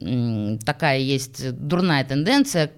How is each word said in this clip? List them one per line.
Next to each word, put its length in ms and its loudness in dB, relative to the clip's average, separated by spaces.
м, 580 -2
такая 400 0
есть 540 -4
дурная 520 0
тенденция, 720 2